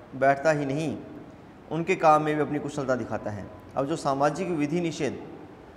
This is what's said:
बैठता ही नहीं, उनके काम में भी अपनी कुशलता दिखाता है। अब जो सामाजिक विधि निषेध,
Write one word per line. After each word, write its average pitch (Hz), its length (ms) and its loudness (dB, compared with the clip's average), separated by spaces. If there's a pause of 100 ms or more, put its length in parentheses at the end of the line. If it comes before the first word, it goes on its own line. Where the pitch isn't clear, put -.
(160)
बैठता 139 340 4
ही 147 160 2
नहीं, 135 320 -2 (720)
उनके 165 240 0
काम 151 280 6
में 151 120 0
भी 151 80 0
अपनी 143 160 -2
कुशलता 135 360 -2
दिखाता 110 360 -4
है। 95 160 -8 (300)
अब 139 100 0
जो 160 100 -2
सामाजिक 151 520 0
विधि 156 320 0
निषेध, 160 420 -4 (540)